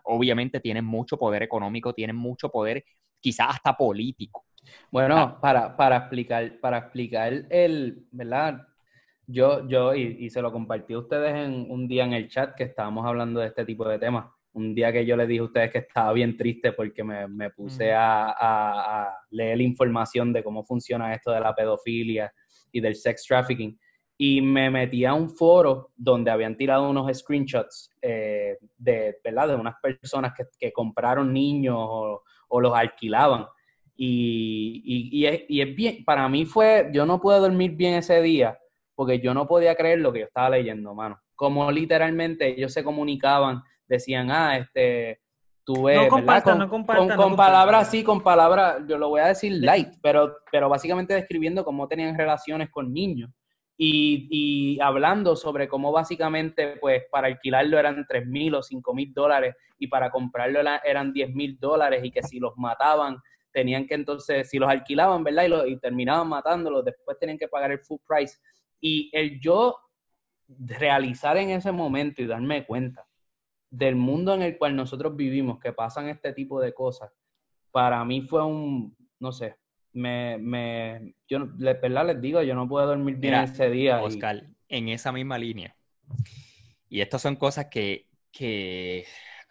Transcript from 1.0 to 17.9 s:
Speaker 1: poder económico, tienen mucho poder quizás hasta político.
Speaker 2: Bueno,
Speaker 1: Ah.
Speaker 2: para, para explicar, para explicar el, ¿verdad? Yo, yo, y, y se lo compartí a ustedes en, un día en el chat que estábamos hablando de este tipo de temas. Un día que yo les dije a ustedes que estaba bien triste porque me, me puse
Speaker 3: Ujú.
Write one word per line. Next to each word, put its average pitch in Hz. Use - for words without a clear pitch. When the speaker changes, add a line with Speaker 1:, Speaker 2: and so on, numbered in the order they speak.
Speaker 1:
poder 107
económico, 113
tienen 110
mucho 120
poder 113
quizás 120
hasta 135
político. 113
Speaker 2:
Bueno, 135
Speaker 1:
Ah. 135
Speaker 2:
para, 127
para 131
explicar, 120
para 123
explicar 117
el, 160
¿verdad? 127
Yo, 131
yo, 127
y, 117
y 120
se 123
lo 117
compartí 113
a 117
ustedes 147
en, 135
un 127
día 127
en 123
el 110
chat 135
que 131
estábamos 110
hablando 117
de 110
este 113
tipo 110
de 107
temas. 117
Un 110
día 117
que 120
yo 120
les 120
dije 117
a -
ustedes 113
que 127
estaba 113
bien 117
triste 120
porque 107
me, 101
me 101
puse 113
Speaker 3:
Ujú. 110